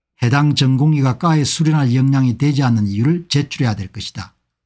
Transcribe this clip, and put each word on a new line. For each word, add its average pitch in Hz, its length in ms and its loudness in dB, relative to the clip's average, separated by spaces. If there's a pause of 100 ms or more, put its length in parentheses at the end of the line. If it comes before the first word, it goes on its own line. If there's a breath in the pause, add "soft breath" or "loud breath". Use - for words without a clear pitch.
(220)
해당 143 320 2
전공의가 131 640 2
과에 160 260 0
수련할 151 500 0
역량이 131 420 2
되지 143 260 0
않는 117 240 2
이유를 131 420 -2
제출해야 143 480 -2
될 98 120 -10
것이다. - 460 -14 (320)